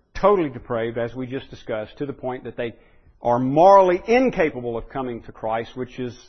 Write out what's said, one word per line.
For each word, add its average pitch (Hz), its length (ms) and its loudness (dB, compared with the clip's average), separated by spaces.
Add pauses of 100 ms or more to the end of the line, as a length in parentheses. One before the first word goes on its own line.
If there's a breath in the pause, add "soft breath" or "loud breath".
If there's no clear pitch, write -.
(140)
totally 185 360 2
depraved, 117 480 -6
as 117 180 -4
we 131 100 -8
just 127 240 -10
discussed, 110 480 -10
to 147 80 -8
the 135 80 -8
point 127 300 -10
that 117 140 -14
they 120 180 -6 (480 soft breath)
are 120 140 2
morally 180 680 6
incapable 160 720 0
of 110 120 -12
coming 123 340 -8
to - 80 -20
Christ, 113 440 -8
which 127 240 -12
is 123 180 -10 (120)